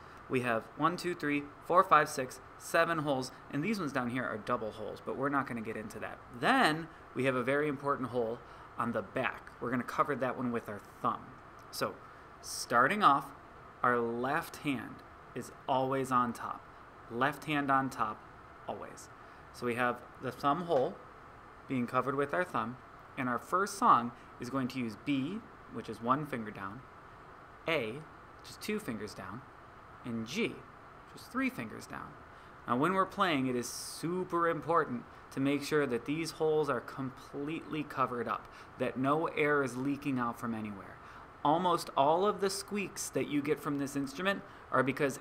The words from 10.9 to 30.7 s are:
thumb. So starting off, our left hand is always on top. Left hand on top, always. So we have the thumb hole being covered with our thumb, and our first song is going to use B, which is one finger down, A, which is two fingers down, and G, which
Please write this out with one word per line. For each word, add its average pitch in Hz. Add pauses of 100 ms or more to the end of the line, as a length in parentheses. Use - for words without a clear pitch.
thumb. 110 (440)
So 110 (460)
starting 143
off, 143 (580)
our 123
left 123
hand 120 (400)
is 120 (160)
always 131
on 123
top. - (500)
Left 135
hand 143
on 135
top, 110 (480)
always. - (420)
So -
we 120
have 123 (240)
the 127
thumb 147
hole 170 (720)
being 123
covered 127
with 139
our 175
thumb, 123 (400)
and 127
our 120
first 190
song 127 (260)
is 123
going 131
to 131
use 113
B, 147 (340)
which 113
is 110
one 135
finger 113
down, 98 (880)
A, 127 (440)
which -
is -
two 214
fingers 107
down, 98 (640)
and 113
G, 170
which -